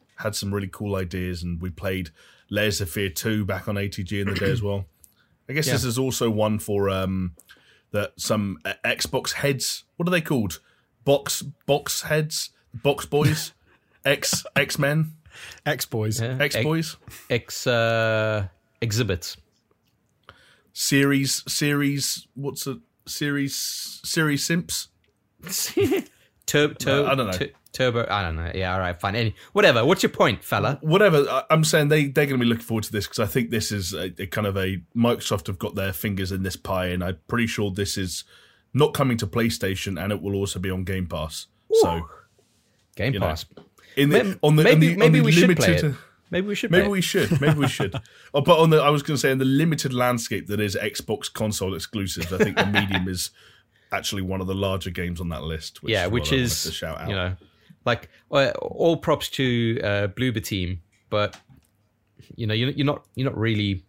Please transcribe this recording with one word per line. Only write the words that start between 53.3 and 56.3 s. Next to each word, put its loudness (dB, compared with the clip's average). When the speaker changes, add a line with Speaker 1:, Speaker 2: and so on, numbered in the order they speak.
Speaker 1:
actually -4
one -4
of -4
the -4
larger -4
games -6
on -6
that -8
list. -10
Which -2
Speaker 2:
Yeah, 0
Speaker 1:
is -2
Speaker 2:
which 0
Speaker 1:
what -2